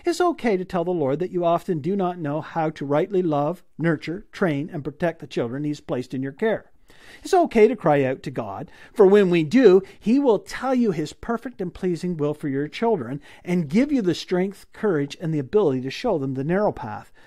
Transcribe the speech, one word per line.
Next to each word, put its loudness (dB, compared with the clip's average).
It's -2
okay 0
to -4
tell -4
the -2
Lord 0
that -6
you -2
often 0
do -2
not -2
know -4
how -4
to -10
rightly 0
love, -2
nurture, -4
train, -2
and -10
protect -4
the -16
children -4
he's -6
placed -8
in -6
your -6
care. -4
It's 0
okay 6
to 4
cry 2
out -2
to -8
God, -10
for 6
when 8
we 4
do, 8
he 2
will 4
tell -4
you 2
his -4
perfect -8
and -8
pleasing -4
will -2
for -8
your -4
children -4
and -2
give 2
you 0
the 0
strength, -4
courage, -2
and -4
the 0
ability 0
to -6
show -4
them -4
the -4
narrow 0
path -12